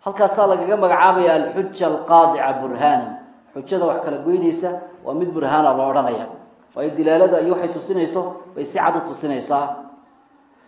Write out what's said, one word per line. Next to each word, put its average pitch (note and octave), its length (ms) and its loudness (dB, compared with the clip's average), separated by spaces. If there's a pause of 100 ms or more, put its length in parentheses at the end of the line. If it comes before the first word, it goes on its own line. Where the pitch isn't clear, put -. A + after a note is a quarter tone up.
Halkaasaa G3 420 2
lagaga F#3 300 0
magacaabaya F3+ 560 4
alxuja F3 540 -2
alqaadica D#3 720 4
burhaanan. C3+ 500 0 (420)
Xujada F3 320 -4
wax D#3 200 0
kala C#3+ 120 -4
goynaysa E3+ 520 0 (360)
waa C3+ 80 -6
mid F3 180 -2
burhaana D3 420 2
loo C3+ 160 0
odhanaya. B2 380 0 (480)
Waayo D3 160 -4
dilaalada D#3+ 500 4
iyo F3 120 0
waxay F3 160 -4
tusinayso E3+ 520 -4 (340)
bay D3 100 -8
si C#3+ 140 -8
cad E3+ 180 2
u D#3+ 100 -4
tusinaysaa. C#3 760 -4 (840)